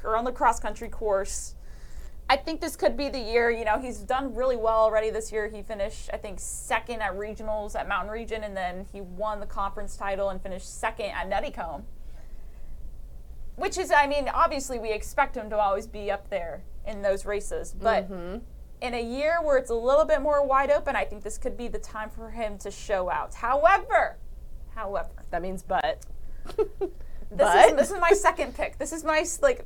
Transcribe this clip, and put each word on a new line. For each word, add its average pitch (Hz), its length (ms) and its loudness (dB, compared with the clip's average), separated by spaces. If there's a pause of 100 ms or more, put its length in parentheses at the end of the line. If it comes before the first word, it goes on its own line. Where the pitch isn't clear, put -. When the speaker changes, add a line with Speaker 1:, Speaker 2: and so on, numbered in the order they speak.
Speaker 1:
or 220 100 2
on 233 80 2
the 254 80 -2
cross-country 233 560 2
course. - 680 -2 (720)
I 269 100 6
think 311 220 -4
this 320 160 -4
could 254 220 2
be 285 120 0
the 269 100 -4
year. 233 320 4
You 226 140 -2
know, 214 120 4
he's 254 220 -6
done 254 340 -2
really 254 220 2
well 220 240 4
already 220 320 4
this 220 200 -4
year. 214 160 -2
He 214 140 -10
finished, 208 500 -6
I 196 60 -4
think, 190 220 -10
second 226 640 -4
at 190 120 -2
regionals 214 640 -4
at 151 80 -4
Mountain 190 240 -2
Region, 220 320 -6
and 202 140 -6
then 185 340 -6
he 196 100 -10
won 196 380 -6
the 202 60 -6
conference 202 500 -4
title 196 340 -2
and 190 120 -4
finished - 380 -8
second 220 320 -4
at 175 180 -4
Nuttycombe. 202 540 -4 (1700)
Which 381 220 -4
is, 339 140 -2
I 294 160 8
mean, 285 260 0
obviously 285 460 0
we 220 120 -2
expect 254 460 0
him 214 120 -8
to 214 80 -2
always 208 300 2
be 202 240 -4
up 202 180 -4
there 170 340 -6 (220)
in 202 160 -6
those 196 240 2
races, 202 540 -4
but 190 300 2
Speaker 2:
Mm-hmm. 185 280 -6 (440)
Speaker 1:
in 247 140 -4
a 240 60 -2
year 277 400 0
where 294 160 6
it's 262 120 0
a 233 60 0
little 262 300 6
bit 302 160 4
more 285 240 4
wide 269 260 4
open, 294 240 2
I 208 100 0
think 208 180 -6
this 214 140 -6
could 240 200 -4
be 240 100 -4
the 214 120 -2
time 214 300 -6
for 226 220 -10
him 220 280 -2
to 208 120 -6
show 185 380 0
out. 151 260 -2
However, 302 840 6 (580)
however. 196 560 -4
Speaker 2:
That 170 100 0
means 185 220 -4
but. 160 420 0 (520)
<laughs> - 340 0 (400)
Speaker 1:
This 180 80 2
Speaker 2:
But 254 320 10
Speaker 1:
is, 302 40 2
this 311 160 4
is 392 80 -4
my 339 120 6
second 359 440 4
pick. - 220 -4
This - 160 -4
is 320 100 -6
my 311 160 2
s-, - 220 -2
like, 262 240 4